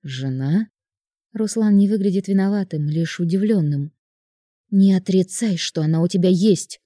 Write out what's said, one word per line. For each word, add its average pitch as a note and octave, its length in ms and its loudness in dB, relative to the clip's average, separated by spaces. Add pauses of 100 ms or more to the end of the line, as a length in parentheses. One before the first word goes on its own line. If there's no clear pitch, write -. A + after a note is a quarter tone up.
«Жена?» C3+ 640 -4 (640)
Руслан G#3+ 440 0
не G3+ 120 4
выглядит G3 380 -2
виноватым, F#3+ 600 -2
лишь D#3+ 320 -4
удивлённым. E3+ 720 0 (760)
«Не G3 240 4
отрицай, F#3 640 -2
что - 240 -6
она D#3+ 220 0
у F3 40 0
тебя F#3 220 2
есть!» F#3 560 2